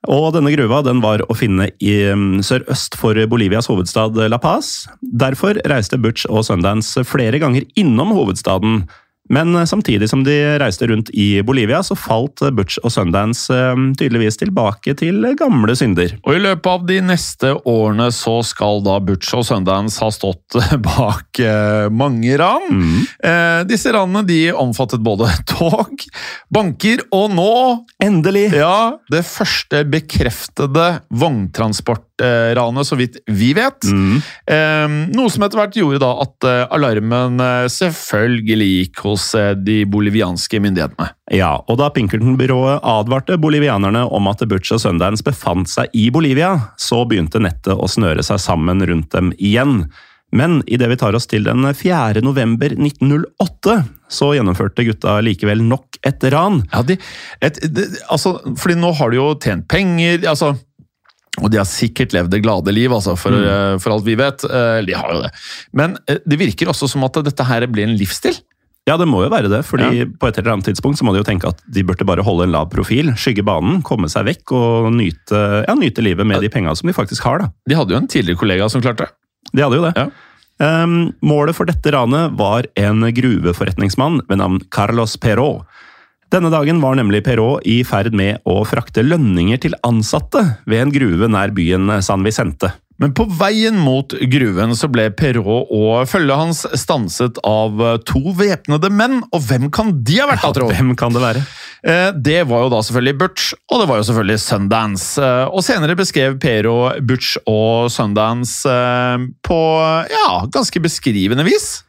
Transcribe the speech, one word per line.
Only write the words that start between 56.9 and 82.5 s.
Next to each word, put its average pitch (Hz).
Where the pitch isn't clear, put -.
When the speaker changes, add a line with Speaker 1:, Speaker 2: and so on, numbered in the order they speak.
Speaker 2:
et, -
det, 156
altså, 180
fordi 175
nå 170
har 139
de 120
jo 147
tjent 98
penger, 170
altså, 147
og 107
de 107
har 98
sikkert -
levd 87
det 104
glade 98
liv, 120
altså, 98
for, 98
Speaker 1:
Mm. 101
Speaker 2:
eh, 98
for 110
alt 107
vi 113
vet. 139
Eh, 117
de 90
har -
jo 78
det. -
Men, 156
eh, 143
det 151
virker 208
også 147
som 135
at 127
dette 143
her 120
blir 104
en 113
livsstil. 101
Speaker 1:
Ja, 151
det 170
må 98
jo 131
være 143
det, 117
fordi 120
Speaker 2:
Ja. 123
Speaker 1:
på 123
et 107
eller 113
annet 95
tidspunkt 131
så -
må 107
de 98
jo -
tenke 101
at 85
de 98
burde 90
bare 92
holde 92
en 92
lav 78
profil, 131
skygge 101
banen, 104
komme 101
seg 101
vekk -
og 117
nyte, 104
ja, 214
nyte 143
livet 98
med 98
Speaker 2:
Ja. 92
Speaker 1:
de 101
pengene 82
som -
de 180
faktisk 120
har, 127
da. 160
Speaker 2:
De 135
hadde 127
jo 117
en 175
tidligere 87
kollega 101
som 127
klarte 110
det. -
Speaker 1:
De 135
hadde 131
jo 170
det. 170
Speaker 2:
Ja. 131
Speaker 1:
Ehm, 165
målet 147
for 170
dette 151
ranet 139
var 107